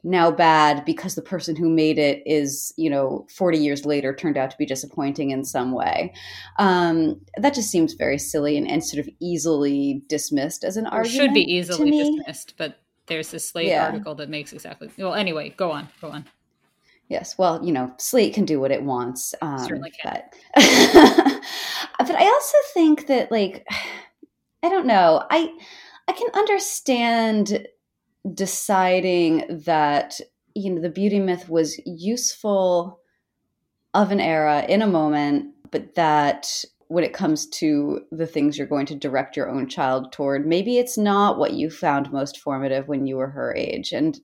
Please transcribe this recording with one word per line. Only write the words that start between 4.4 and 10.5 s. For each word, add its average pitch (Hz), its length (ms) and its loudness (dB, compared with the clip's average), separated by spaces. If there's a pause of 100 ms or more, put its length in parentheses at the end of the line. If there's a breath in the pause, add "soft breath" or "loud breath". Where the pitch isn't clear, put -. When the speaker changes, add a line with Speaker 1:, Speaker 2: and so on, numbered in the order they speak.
Speaker 1:
to - 80 -16
be 151 80 -2
disappointing 139 640 -4
in 135 160 -4
some 127 260 -4
way? - 400 -2 (460 loud breath)
Um, 175 640 2 (160)
that 285 160 2
just 226 160 -4
seems 165 240 2
very 139 240 -2
silly 147 400 -2
and, 147 100 -2
and 156 160 -2
sort 147 220 -6
of - 140 -16
easily 143 880 0
dismissed 147 560 -4